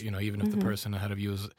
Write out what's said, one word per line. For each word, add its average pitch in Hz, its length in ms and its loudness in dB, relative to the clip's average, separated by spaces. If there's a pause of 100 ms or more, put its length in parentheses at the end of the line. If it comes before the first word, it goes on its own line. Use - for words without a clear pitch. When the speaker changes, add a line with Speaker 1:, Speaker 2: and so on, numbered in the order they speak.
Speaker 1:
You 107 100 -4
know, 98 100 -2
even 101 200 0
if 214 100 4
the 208 60 0
Speaker 2:
Mm-hmm. 190 120 4
Speaker 1:
person 104 260 -2
ahead 101 180 0
of 98 60 -2
you 101 140 0
is 98 160 -2 (100)